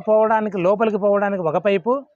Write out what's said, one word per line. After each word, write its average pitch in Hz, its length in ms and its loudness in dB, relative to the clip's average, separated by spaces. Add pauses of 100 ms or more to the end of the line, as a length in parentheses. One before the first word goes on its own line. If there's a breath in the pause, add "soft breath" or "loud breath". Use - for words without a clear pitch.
పోవడానికి, 214 500 0
లోపలికి 202 400 0
పోవడానికి 202 460 0
ఒక 160 140 -2
పైపు 208 480 -2 (100)